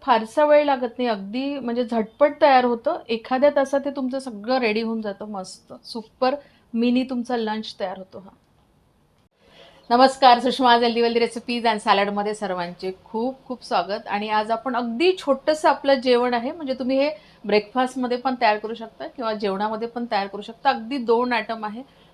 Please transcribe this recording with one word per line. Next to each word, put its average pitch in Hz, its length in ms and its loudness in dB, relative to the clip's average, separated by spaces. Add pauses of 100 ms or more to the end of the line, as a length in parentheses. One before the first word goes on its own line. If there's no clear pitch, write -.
फारसा 240 420 2
वेळ 294 200 6
लागत 254 340 -2
नाही, 247 80 -2
अगदी 233 520 -4
म्हणजे 240 260 -2
झटपट 233 480 0 (100)
तयार 269 220 6
होतं. 247 340 0 (100)
एखाद्या 254 480 2
तासात 277 280 2
हे 285 60 -2
तुमचं 269 280 -4
सगळं 247 400 -4
रेडी 226 240 0
होऊन 226 200 -4
जातं. 208 260 -8
मस्त 190 440 -12 (120)
सुपर 254 500 -4 (400)
मिनी 240 280 2
तुमचा 247 340 -4
लंच 220 440 -6
तयार 190 180 -6
होतो 185 200 -18
हा. 139 120 -20 (1600)
नमस्कार, 247 500 6
सुषमा 247 360 4
हेल्दी 233 240 2
वेल्दी 233 200 2
recipes 233 500 -2
and 214 80 -2
सॅलडमध्ये 202 560 0
सर्वांचे 185 580 -8 (120)
खूप 247 400 -6
खूप 247 200 -12
स्वागत. 202 420 -4
आणि 208 220 -4
आज 214 220 -2
आपण 226 260 -4
अगदी 240 420 0
छोटंसं 302 500 0
आपलं 277 260 2
जेवण 247 400 2
आहे, 240 180 -4
म्हणजे 302 220 -6
तुम्ही 262 240 -2
हे 285 120 2 (360)
ब्रेकफास्टमध्ये 247 720 0
पण 254 240 -4
तयार 214 180 2
करू 220 160 -8
शकता 226 320 -14
किंवा 226 280 -6
जेवणामध्ये 214 540 -2
पण 240 220 -8
तयार 202 160 -2
करू 202 160 -12
शकता. 233 280 -2
अगदी 247 280 -6
दोन 240 340 2
आयटम 220 320 -4
आहे, 214 180 -10 (320)